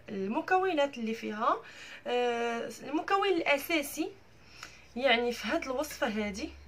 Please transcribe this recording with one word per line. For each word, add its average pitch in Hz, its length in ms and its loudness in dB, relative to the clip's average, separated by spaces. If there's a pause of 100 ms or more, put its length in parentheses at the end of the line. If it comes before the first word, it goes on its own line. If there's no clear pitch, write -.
المكونات 285 880 2
اللي 220 160 -2
فيها. 226 440 0 (500)
آه، 233 640 0 (140)
المكون 359 440 2
الاساسي 320 840 0 (840)
يعني 240 360 4
في 220 160 -4
هاد 302 160 0
الوصفه 269 440 -2
هادي 214 420 -2 (180)